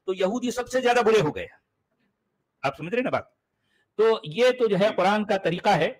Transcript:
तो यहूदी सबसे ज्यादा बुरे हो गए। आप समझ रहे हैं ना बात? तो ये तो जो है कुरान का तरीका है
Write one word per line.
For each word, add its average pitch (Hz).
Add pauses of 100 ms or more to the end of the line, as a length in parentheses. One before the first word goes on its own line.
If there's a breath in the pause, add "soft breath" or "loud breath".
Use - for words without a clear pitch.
तो 190
यहूदी 226
सबसे 247
ज्यादा 240
बुरे 220
हो 147
गए। 87 (1160)
आप 135
समझ 160
रहे 240
हैं 254
ना 202
बात? 127 (680)
तो 220
ये 226
तो 247
जो 202
है 208
कुरान 202
का 202
तरीका 175
है 160 (120)